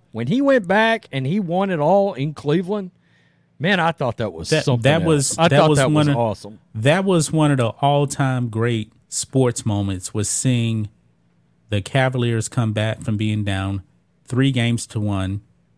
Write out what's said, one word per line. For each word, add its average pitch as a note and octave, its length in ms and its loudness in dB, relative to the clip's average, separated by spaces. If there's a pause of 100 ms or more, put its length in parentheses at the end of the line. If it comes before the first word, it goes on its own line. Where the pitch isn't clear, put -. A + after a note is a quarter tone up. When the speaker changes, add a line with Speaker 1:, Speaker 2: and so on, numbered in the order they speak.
(120)
Speaker 1:
When A#2 160 -4
he A3+ 120 0
went C4 280 2
back A3 420 0
and C3 160 -4
he F#3 140 0
won F#3 300 -2
it E3+ 100 -2
all F#3+ 340 2
in C#3 200 -4
Cleveland, F3+ 580 -2 (680)
man, F3+ 220 0
I E3 100 2
thought C3 280 -4
that G#2+ 140 -4
was E2 180 -10
Speaker 2:
That, D#3 140 2
Speaker 1:
something B2 180 2
Speaker 2:
that D3+ 200 2
Speaker 1:
else. - 60 -2
Speaker 2:
was, D3 300 0
Speaker 1:
I E3 100 4
Speaker 2:
that C#3 100 4
Speaker 1:
thought D#3 120 6
Speaker 2:
was D3 80 4
Speaker 1:
that C3+ 120 4
Speaker 2:
one D3+ 40 2
Speaker 1:
was D3+ 140 4
Speaker 2:
of, C#3+ 80 2
Speaker 1:
awesome. G#2+ 420 -4 (160)
Speaker 2:
that C#3+ 300 2
was F3+ 280 2
one D3+ 180 2
of C#3 80 2
the A#2+ 100 0
all-time C#3 840 0
great A2+ 420 -2 (160)
sports - 580 0
moments, G2 480 -2
was G#2+ 140 -2
seeing A2+ 600 0 (840)
the G#2 120 -2
Cavaliers B2 680 0
come A2+ 240 -2
back A2 300 -2
from G#2+ 140 -4
being G#2+ 260 -2
down G2 400 -4 (440)
three C3+ 260 0
games A#2 360 0
to A2+ 120 -6
one. G2 400 -4 (380)